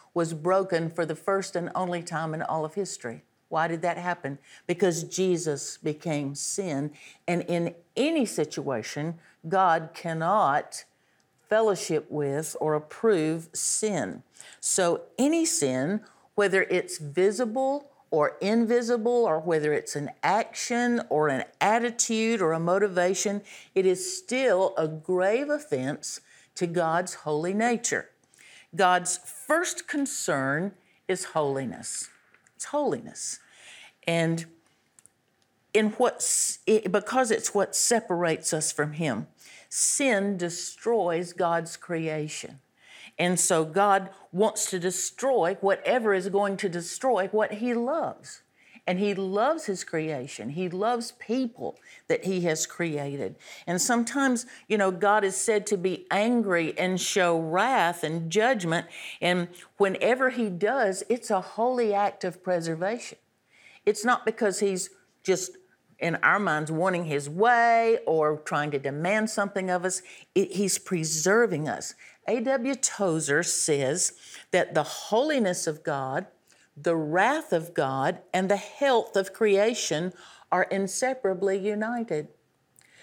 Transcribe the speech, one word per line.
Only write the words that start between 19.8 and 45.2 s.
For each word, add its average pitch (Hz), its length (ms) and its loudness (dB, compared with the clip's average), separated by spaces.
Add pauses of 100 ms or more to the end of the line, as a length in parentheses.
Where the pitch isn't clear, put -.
an 147 120 -6 (140)
action 233 880 2
or 151 180 4
an 131 160 0 (160)
attitude 226 800 2
or 160 120 2
a 165 60 0
motivation, 185 840 2 (320)
it 190 100 4
is 185 320 0
still 233 640 2
a 160 80 2
grave 185 640 0
offense 151 720 -4 (340)
to 175 140 -4
God's 170 460 0
holy 151 380 -2
nature. 220 560 0 (680)
God's 180 420 2
first 349 680 -4
concern 165 840 -2 (360)
is 185 160 -2
holiness. 135 840 -4 (460)
It's - 120 -12
holiness. - 760 -4 (640)
And 165 400 0 (1300)
in 214 240 4
what's, - 680 0
it, 214 280 2
because 220 400 2
it's - 200 -2
what 196 220 0
separates 175 800 0
us 156 160 -2
from 151 220 -2
him. 147 340 -2 (420)
Sin 202 680 0
destroys 175 960 -2
God's 170 440 -2
creation. 156 840 -6 (580)
And 175 220 2
so 160 240 2
God 190 460 2 (200)
wants - 380 0
to 185 100 -4
destroy 185 840 0